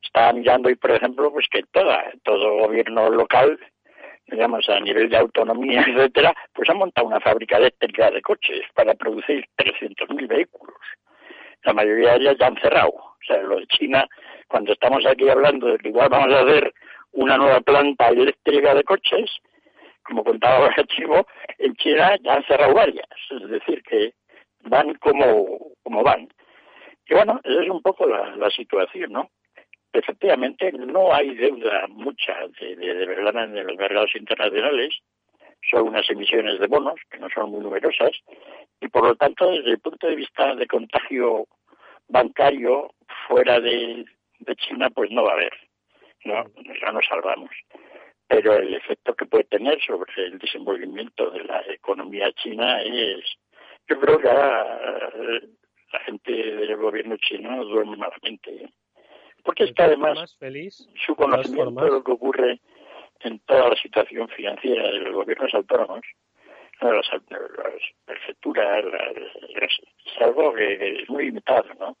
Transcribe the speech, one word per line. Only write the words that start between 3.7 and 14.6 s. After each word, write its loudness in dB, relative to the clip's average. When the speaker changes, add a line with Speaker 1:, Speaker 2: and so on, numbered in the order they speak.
Speaker 1:
digamos, -2
a 2
nivel 0
de 2
autonomía, 2
<laughs> 2
etcétera, 4
pues -2
ha 2
montado 0
una -2
fábrica 0
eléctrica 4
de -4
coches -2
para 4
producir -4
trescientos -4
mil -6
vehículos. -4
La 0
mayoría 4
de 6
ellas 4
ya 4
han -4
cerrado. 4
O -16
sea, 0
lo -2
de -10
China, 0
cuando 0